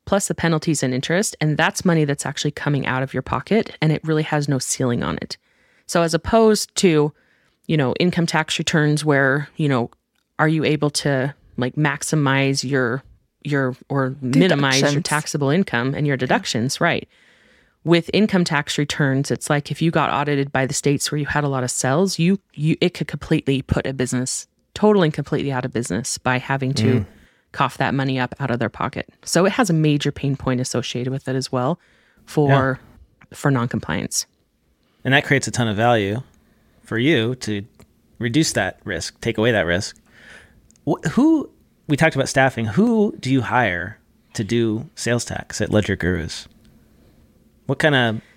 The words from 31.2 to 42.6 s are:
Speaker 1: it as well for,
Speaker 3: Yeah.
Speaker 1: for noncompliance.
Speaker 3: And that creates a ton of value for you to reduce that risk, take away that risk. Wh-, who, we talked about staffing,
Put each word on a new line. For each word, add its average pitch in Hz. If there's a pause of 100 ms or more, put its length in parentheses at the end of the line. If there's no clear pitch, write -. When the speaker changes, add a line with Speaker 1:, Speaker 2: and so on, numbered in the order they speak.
Speaker 1:
it 131
as 131
well 135 (460)
for, 135 (520)
Speaker 3:
Yeah. -
Speaker 1:
for 147
noncompliance. - (800)
Speaker 3:
And 131
that 147
creates 135
a 113
ton 120
of 101
value 113 (600)
for 110
you 127
to 104 (540)
reduce 123
that 95
risk, 82
take 113
away 117
that 98
risk. 85 (920)
Wh-, 156
who, 302 (380)
we 147
talked 160
about 135
staffing, 131